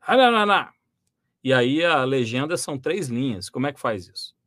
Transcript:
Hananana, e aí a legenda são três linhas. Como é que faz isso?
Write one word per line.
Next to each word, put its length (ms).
Hananana, 720
e 100
aí 320
a 180
legenda 540
são 200
três 300
linhas. 420
Como 180
é 60
que 60
faz 280
isso? 280